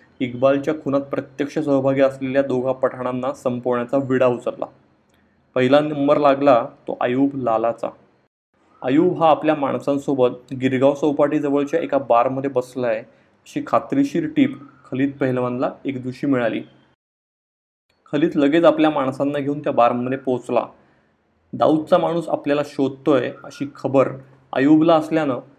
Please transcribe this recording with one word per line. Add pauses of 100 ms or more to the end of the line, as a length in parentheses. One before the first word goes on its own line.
(200)
इक्बालच्या
खुनात
प्रत्यक्ष
सहभागी
असलेल्या
दोघा
पठाणांना
संपवण्याचा
विडा
उचलला. (880)
पहिला
नंबर
लागला (220)
तो
अयूब
लालाचा. (920)
अयूब
हा
आपल्या
माणसांसोबत
गिरगाव
चौपाटीजवळच्या
एका
बारमध्ये
बसलाय,
अशी
खात्रीशीर
टीप (340)
खलीद
पहलवानला (140)
एक
दिवशी
मिळाली. (1500)
खलीद
लगेच
आपल्या
माणसांना
घेऊन
त्या
बारमध्ये
पोहोचला. (880)
दाऊदचा
माणूस
आपल्याला
शोधतोय (120)
अशी
खबर (440)
अयूबला
असल्यानं (200)